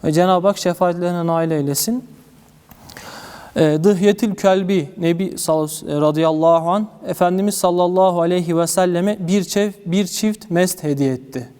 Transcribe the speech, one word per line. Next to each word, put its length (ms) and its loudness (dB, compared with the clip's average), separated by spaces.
E, 80 2
Cenab-ı 340 2
Hak 120 2
şefaatlerine 680 -2
nail 240 0
eylesin. 540 -2
E, 280 2
Dıhyetil 500 2
Kelbi 640 0
Nebi 400 -2
sal-, 500 -4
e, 120 -2
radıyallahu 720 2
anh 140 0
Efendimiz 480 0
sallallahu 640 2
aleyhi 380 0
ve 80 2
selleme 540 0
bir 240 0
çef-, 420 -4
bir 200 0
çift 440 -4
mest 320 0
hediye 300 -2
etti. 360 -10